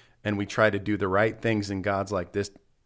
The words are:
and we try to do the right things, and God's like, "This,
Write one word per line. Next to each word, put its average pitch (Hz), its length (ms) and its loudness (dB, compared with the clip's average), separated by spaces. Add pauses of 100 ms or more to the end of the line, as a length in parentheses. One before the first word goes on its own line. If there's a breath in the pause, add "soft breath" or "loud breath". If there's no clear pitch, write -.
(240 soft breath)
and 104 120 0
we 101 100 -2
try 110 220 4
to 101 100 0
do 101 180 -2
the 95 120 0
right 101 320 2
things, 107 300 0
and 95 140 -4
God's 98 260 -2
like, 90 220 -4
"This, 101 180 -2 (360)